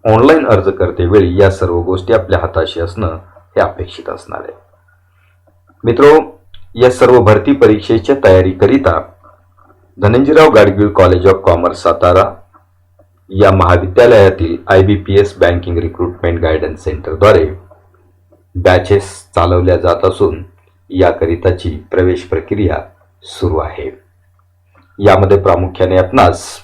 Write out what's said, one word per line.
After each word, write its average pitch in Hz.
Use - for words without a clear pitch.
ऑनलाइन 139
अर्ज 98
करतेवेळी 92
या 95
सर्व 87
गोष्टी 92
आपल्या 92
हाताशी 82
असणं 87
हे -
अपेक्षित -
असणार -
आहे. -
mitro, 147
या 123
sarva 123
bharti 107
parikshechi 113
तयारीकरिता 92
धनंजयराव 139
गाडगीळ 101
College 90
of 95
Commerce 87
सातारा 90
या 95
महाविद्यालयातील 92
आयबीपीएस 98
बँकिंग 87
रिक्रुटमेंट 85
गायडन्स 80
सेंटरद्वारे 80
बॅचेस 90
चालवल्या 90
जात 85
असून 90
याकरिताची 90
प्रवेश 90
प्रक्रिया 87
सुरू -
आहे. -
यामध्ये 98
प्रामुख्याने 92
आपणास 92